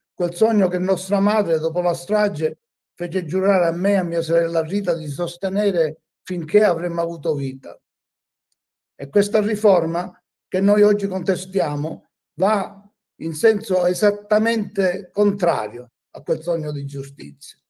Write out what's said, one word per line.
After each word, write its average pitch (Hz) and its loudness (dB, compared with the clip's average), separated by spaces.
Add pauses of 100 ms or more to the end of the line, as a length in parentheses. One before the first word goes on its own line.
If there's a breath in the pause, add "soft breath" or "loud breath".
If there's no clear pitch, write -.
(120)
quel 175 -2
sogno 214 4
che 180 -2
nostra 190 0
madre, 196 2
dopo 160 -2
la 175 2
strage, 170 -2 (340)
fece 175 -4
giurare 185 0
a 165 0
me 185 0
e 202 2
a 185 0
mia 170 -2
sorella 165 0
Rita 185 -2
di 156 -8
sostenere 175 -2 (200)
finché 175 0
avremmo 170 0
avuto 170 -4
vita. 135 -8 (1200)
E 139 -12
questa 202 2
riforma 190 2 (300)
che 185 -2
noi 202 4
oggi 208 4
contestiamo 165 -4 (240)
va 202 0 (360)
in 165 -8
senso 196 2
esattamente 208 0
contrario 143 0 (220)
a 135 -16
quel 170 -2
sogno 160 -4
di 143 -6
giustizia. 139 -14 (120)